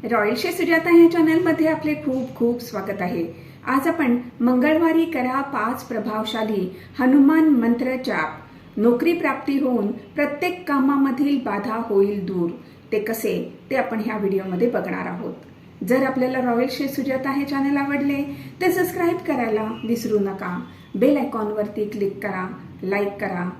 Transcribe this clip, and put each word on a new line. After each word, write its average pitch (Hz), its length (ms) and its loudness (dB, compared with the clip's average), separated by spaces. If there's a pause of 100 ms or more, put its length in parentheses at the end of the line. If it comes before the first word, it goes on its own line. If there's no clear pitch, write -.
(120)
रॉयल 220 260 2
शे 349 140 -2
सुजाता 339 520 6
या 339 80 8
चॅनलमध्ये 320 560 4
आपले 311 260 0
खूप 262 420 -4
खूप 233 260 0
स्वागत 190 400 -6
आहे. 175 320 -4 (340)
आज 269 200 0
आपण 294 300 2 (240)
मंगळवारी 311 640 4
करा 262 360 -2
पाच 240 420 -4
प्रभावशाली 214 920 -4 (240)
हनुमान 285 500 6
मंत्र 247 460 2 (100)
जाप. 170 240 -2 (480)
नोकरी 240 360 4
प्राप्ती 277 460 -2
होऊन 240 320 0
प्रत्येक - 760 -4
कामामधील 277 760 2
बाधा 214 440 -4
होईल 202 360 2
दूर. 175 240 -2 (420)
ते 214 80 0
कसे, 220 600 -4 (120)
ते 269 40 -2
आपण 233 300 -2
ह्या 214 120 -4
व्हिडिओमध्ये 190 520 0
बघणार 185 360 -4
आहोत. 180 280 -8 (500)
जर 254 200 2
आपल्याला 262 380 -2
रॉयल 247 280 0
शे - 180 -4
सुजाता 262 440 -4
हे 277 140 -2
चॅनल 277 320 -2
आवडले, 285 460 -2 (380)
तर 359 100 2
सबस्क्राईब 359 460 0
करायला 220 520 -2 (140)
विसरू 220 360 0
नका. 190 440 -4 (320)
बेल 277 220 4
आयकॉनवरती 214 680 -4
क्लिक 202 380 -4
करा, 185 280 -6 (320)
लाईक 202 380 -2
करा 185 280 -4 (100)